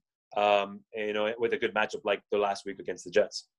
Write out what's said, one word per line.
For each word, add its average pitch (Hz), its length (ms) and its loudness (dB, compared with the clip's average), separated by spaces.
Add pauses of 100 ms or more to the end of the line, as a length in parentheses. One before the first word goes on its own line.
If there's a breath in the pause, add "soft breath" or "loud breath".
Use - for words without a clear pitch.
(360)
um, 101 460 2 (120)
you 107 200 -4
know, 107 240 0
with 117 160 0
a 104 40 0
good 107 160 -2
matchup 107 300 -2
like 101 180 0 (100)
the 104 60 0
last 101 280 0
week 98 140 -10
against 90 260 -10
the 87 60 -14
Jets. - 360 2 (100)